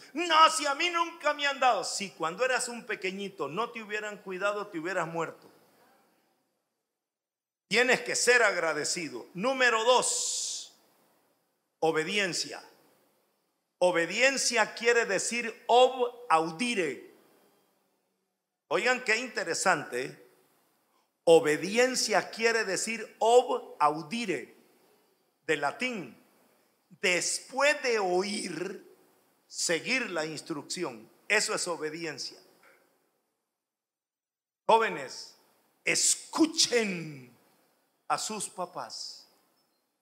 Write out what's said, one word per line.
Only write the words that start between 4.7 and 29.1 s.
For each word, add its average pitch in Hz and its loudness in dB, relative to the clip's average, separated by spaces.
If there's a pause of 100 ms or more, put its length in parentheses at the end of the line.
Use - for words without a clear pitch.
hubieras 175 -4
muerto. 165 -8 (2250)
Tienes 240 2
que 208 -4
ser 240 4
agradecido. 160 -2
Número 240 2
dos, - 0 (1040)
obediencia. 160 -2 (1160)
Obediencia 208 2
quiere 233 2
decir 220 -4
ob 247 4
audire. 165 0 (1500)
Oigan 233 0
qué 220 0
interesante, 170 -2
¿eh? 147 -14 (1080)
Obediencia 175 4
quiere 226 0
decir 208 -6
ob 247 4
audire, 151 -2 (920)
de 156 2
latín. 147 -4 (840)
Después 247 0
de 233 0
oír, 185 -4 (520)